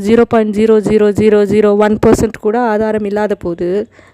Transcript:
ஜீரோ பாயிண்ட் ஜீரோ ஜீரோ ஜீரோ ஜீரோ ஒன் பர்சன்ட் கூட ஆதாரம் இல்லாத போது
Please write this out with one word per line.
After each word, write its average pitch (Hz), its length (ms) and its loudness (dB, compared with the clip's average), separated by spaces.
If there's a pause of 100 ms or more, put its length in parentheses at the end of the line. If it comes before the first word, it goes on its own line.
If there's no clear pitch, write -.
ஜீரோ 226 220 4
பாயிண்ட் 214 280 -2
ஜீரோ 220 220 2
ஜீரோ 208 320 2
ஜீரோ 208 340 2
ஜீரோ 208 320 2
ஒன் 214 300 2
பர்சன்ட் 220 340 0
கூட 220 200 -2
ஆதாரம் 214 440 -2
இல்லாத 208 300 -4
போது 180 540 -6 (260)